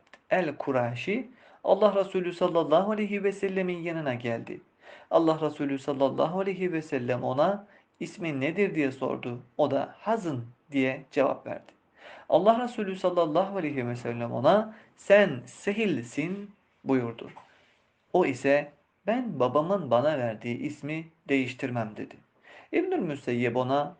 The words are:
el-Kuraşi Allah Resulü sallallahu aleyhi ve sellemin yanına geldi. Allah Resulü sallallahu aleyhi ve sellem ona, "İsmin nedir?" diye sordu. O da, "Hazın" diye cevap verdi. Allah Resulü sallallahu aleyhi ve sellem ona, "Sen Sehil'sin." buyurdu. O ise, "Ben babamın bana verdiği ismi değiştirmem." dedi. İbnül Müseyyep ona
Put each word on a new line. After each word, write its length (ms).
el-Kuraşi 960
Allah 300
Resulü 380
sallallahu 580
aleyhi 340
ve 80
sellemin 460
yanına 360
geldi. 460
Allah 300
Resulü 380
sallallahu 600
aleyhi 320
ve 100
sellem 420
ona, 420
"İsmin 400
nedir?" 340
diye 180
sordu. 480
O 140
da, 280
"Hazın" 480
diye 380
cevap 360
verdi. 260
Allah 360
Resulü 320
sallallahu 600
aleyhi 320
ve 80
sellem 360
ona, 420
"Sen 500
Sehil'sin." 1040
buyurdu. 460
O 140
ise, 460
"Ben 340
babamın 500
bana 280
verdiği 400
ismi 500
değiştirmem." 680
dedi. 200
İbnül 240
Müseyyep 580
ona 440